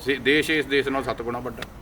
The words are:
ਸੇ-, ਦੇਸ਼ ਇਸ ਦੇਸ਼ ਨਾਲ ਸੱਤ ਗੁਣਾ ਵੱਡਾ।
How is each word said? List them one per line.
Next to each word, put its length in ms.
ਸੇ-, 200
ਦੇਸ਼ 300
ਇਸ 160
ਦੇਸ਼ 220
ਨਾਲ 160
ਸੱਤ 180
ਗੁਣਾ 160
ਵੱਡਾ। 240